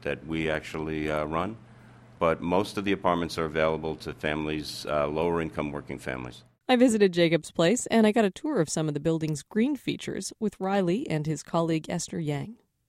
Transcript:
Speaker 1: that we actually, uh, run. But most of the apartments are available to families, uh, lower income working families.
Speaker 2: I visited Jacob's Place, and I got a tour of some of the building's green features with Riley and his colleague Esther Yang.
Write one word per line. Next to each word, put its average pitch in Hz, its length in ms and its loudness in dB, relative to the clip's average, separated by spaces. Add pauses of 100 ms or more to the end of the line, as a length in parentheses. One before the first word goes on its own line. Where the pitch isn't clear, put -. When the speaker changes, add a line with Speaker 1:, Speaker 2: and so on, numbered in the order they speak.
Speaker 1:
that 71 260 -6
we 80 220 -2
actually, 78 600 -4
uh, 76 140 0
run. 85 320 -4 (640)
But 82 220 2
most 90 360 0
of 101 80 -4
the 101 60 2
apartments 87 460 0
are 82 80 0
available 78 500 0
to 76 180 -10
families, 76 720 -4
uh, 73 200 2
lower 82 340 0
income 76 300 -4
working 69 260 -8
families. 64 460 -10 (260)
Speaker 2:
I 254 80 6
visited 220 360 6
Jacob's 165 380 2
Place, 180 360 2
and 226 200 6
I 214 60 4
got 226 100 4
a 196 60 2
tour 269 320 -2
of 151 80 0
some 160 180 -2
of 147 60 -2
the 147 80 -4
building's 156 420 -2
green 254 320 0
features - 640 -6
with 214 200 -4
Riley 190 500 0
and 156 160 0
his 151 180 -4
colleague 165 460 0
Esther 175 300 -4
Yang. 147 360 -4 (340)